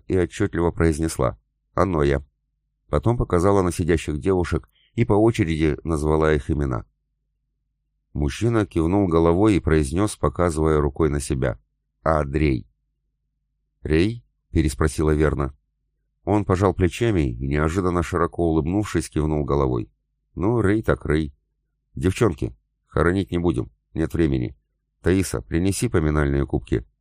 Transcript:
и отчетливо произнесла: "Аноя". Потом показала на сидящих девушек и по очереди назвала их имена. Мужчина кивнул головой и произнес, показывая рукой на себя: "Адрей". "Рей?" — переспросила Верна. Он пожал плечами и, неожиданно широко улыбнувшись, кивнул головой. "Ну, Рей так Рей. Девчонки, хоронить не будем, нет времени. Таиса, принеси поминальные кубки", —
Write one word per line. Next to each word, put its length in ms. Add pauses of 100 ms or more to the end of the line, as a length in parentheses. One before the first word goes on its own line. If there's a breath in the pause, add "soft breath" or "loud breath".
и 80
отчетливо 560
произнесла: 640 (380)
"Аноя". 500 (640)
Потом 300
показала 460
на 100
сидящих 460
девушек 500 (260)
и 100
по 80
очереди 680
назвала 500
их 180
имена. 340 (1300)
Мужчина 520
кивнул 420
головой 480
и 40
произнес, 580
показывая 640
рукой 280
на 100
себя: 380 (460)
"Адрей". 640 (1160)
"Рей?" — 420 (260)
переспросила 600
Верна. 420 (720)
Он 200
пожал 300
плечами 580
и, 160
неожиданно 560
широко 460
улыбнувшись, 600
кивнул 360
головой. 460 (440)
"Ну, 260
Рей 200
так 240
Рей. 280 (640)
Девчонки, 600 (320)
хоронить 440
не 60
будем, 340 (220)
нет 200
времени. 440 (440)
Таиса, 400
принеси 460
поминальные 580
кубки", — 400 (160)